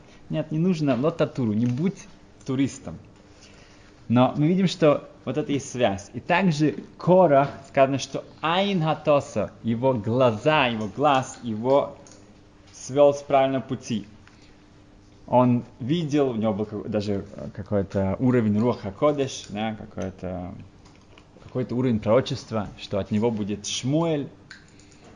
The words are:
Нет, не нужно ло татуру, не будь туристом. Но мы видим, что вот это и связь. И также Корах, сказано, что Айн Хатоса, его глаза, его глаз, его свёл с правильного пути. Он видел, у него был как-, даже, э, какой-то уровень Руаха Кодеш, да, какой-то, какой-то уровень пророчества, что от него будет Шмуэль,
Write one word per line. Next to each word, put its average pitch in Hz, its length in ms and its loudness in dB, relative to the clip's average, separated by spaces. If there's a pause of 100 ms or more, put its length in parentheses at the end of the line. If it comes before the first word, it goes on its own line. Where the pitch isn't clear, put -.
(300)
Нет, 156 220 -6
не 156 80 0
нужно 156 360 2
ло 139 140 0
татуру, 127 420 -2
не 113 140 0
будь 135 400 -2 (380)
туристом. 131 520 -4 (1080)
Но 123 300 4
мы 147 100 2
видим, 180 220 2
что - 420 2 (140)
вот 117 120 -6
это 147 140 -4
и 143 80 0
связь. 110 560 -2
И 123 60 -10
также 165 560 0 (200)
Корах, 151 540 4 (160)
сказано, 135 320 2
что - 240 -8 (180)
Айн 180 440 0
Хатоса, 147 640 0 (140)
его 120 300 2
глаза, 123 720 2
его 110 200 -4
глаз, 135 560 0
его 123 540 0 (760)
свёл 143 400 4
с 143 80 -6
правильного 135 420 2
пути. 113 440 -6 (1200)
Он 123 360 4 (160)
видел, 143 480 0
у 120 80 -2
него 107 180 0
был 107 120 -4
как-, 104 220 -8
даже, 104 360 -2 (100)
э, 71 180 -14
какой-то 95 680 -2
уровень 120 400 2
Руаха 113 320 -2
Кодеш, 143 560 -2
да, 107 260 -6
какой-то, 92 800 -10 (880)
какой-то 123 320 -6
уровень 123 240 0
пророчества, 110 680 0 (100)
что 101 220 -6
от 95 100 -6
него 113 220 0
будет 104 340 -6
Шмуэль, 147 600 -2 (880)